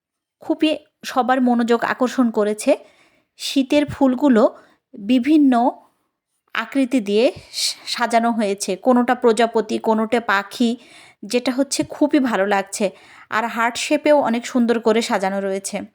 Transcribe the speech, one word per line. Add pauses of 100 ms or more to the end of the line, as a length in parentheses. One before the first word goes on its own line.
(420)
খুবই (340)
সবার
মনোযোগ
আকর্ষণ
করেছে। (680)
শীতের
ফুলগুলো (500)
বিভিন্ন (1000)
আকৃতি
দিয়ে (280)
সা-, (100)
সাজানো
হয়েছে।
কোনোটা
প্রজাপতি,
কোনোটা
পাখি, (540)
যেটা
হচ্ছে
খুবই
ভালো
লাগছে। (440)
আর
হার্ট
শেপেও
অনেক
সুন্দর
করে
সাজানো
রয়েছে। (180)